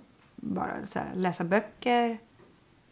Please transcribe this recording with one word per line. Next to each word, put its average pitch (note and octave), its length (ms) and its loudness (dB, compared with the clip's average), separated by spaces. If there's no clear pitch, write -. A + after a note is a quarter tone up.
bara - 500 -4
så - 120 -4
här, - 160 -4
läsa F#3 300 0
böcker, A3+ 760 2